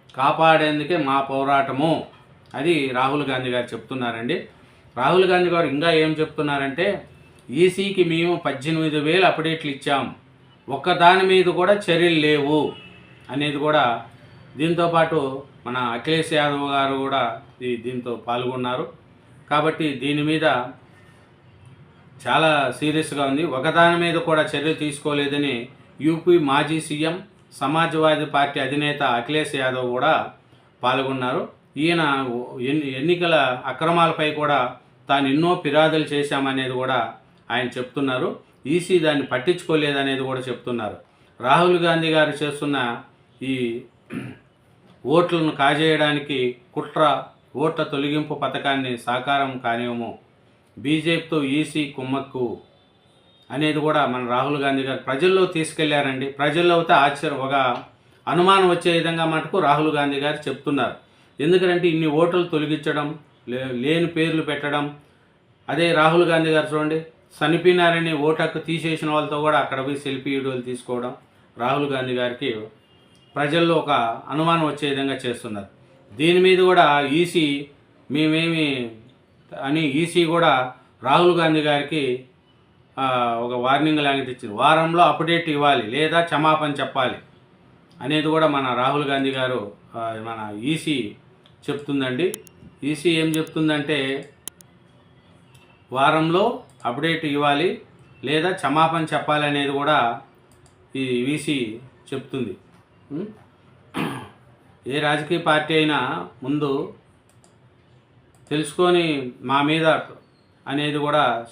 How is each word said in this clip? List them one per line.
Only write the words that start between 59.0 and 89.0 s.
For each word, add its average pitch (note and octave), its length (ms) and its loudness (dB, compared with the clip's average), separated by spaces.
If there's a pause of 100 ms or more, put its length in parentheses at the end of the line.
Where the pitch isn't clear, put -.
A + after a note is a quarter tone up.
మటుకు D#3+ 340 -2
రాహుల్ D3+ 360 2
గాంధీ C#3 240 -2
గారు D3 300 -4
చెప్తున్నారు. B2+ 440 -4 (500)
ఎందుకంటే F3 440 2
ఇన్ని D#3+ 200 2
ఓట్లను E3+ 360 2
తొలగించడం, D3+ 760 -2 (300)
లే-, B2+ 240 -6
లేని D#3 340 0
పేర్లు D#3+ 340 -2
పెట్టడం. C#3+ 540 -4 (720)
అదే E3 240 2
రాహుల్ D#3+ 300 6
గాంధీ D#3+ 260 2
గారు D3+ 260 0
చూడండి, D3+ 200 0 (440)
చనిపోయినారని E3 720 2
ఓటు D#3 280 0
హక్కు D#3+ 180 -2
తీసేసిన D#3 500 -4
వాళ్ళతో D3 320 -2
కూడా D3+ 180 2
అక్కడ C3 260 -4
పోయి C#3+ 120 -4
సెల్ఫీ C3+ 380 -6
వీడియోలు C3 260 -4
తీసుకోవడం B2 520 -8 (440)
రాహుల్ C3+ 320 0
గాంధీ B2+ 240 -4
గారికి B2 420 -4 (800)
ప్రజల్లో E3 400 2
ఒక D3 160 0 (380)
అనుమానం D#3+ 380 0
వచ్చే D3 220 -4
విధంగా C3+ 260 -2
చేస్తున్నారు. A2+ 520 -8 (480)
దీని E3+ 240 4
మీద F#3 200 6
కూడా E3+ 400 4
ఈసీ C#3+ 680 0 (440)
మేమేమి D#3 800 0 (720)
అని D3 200 0
ఈసీ E3 440 0
కూడా D#3 480 2 (300)
రాహుల్ E3+ 360 4
గాంధీ D#3 220 2
గారికి, C#3+ 640 -2 (720)
ఆ, B2 420 0
ఒక A#2+ 120 -4
వార్నింగ్ D3 460 2
లాంటిది C#3 320 0
ఇచ్చింది. A2 240 -10
వారంలో D#3+ 480 6
అప్‌డేట్ D#3+ 460 2
ఇవ్వాలి C#3 420 2
లేదా D#3 300 2
క్షమాపణ D3+ 500 2
చెప్పాలి C3 440 -2 (840)
అనేది D3+ 260 0
కూడా D#3+ 200 4
మన C3+ 260 0
రాహుల్ C#3 320 0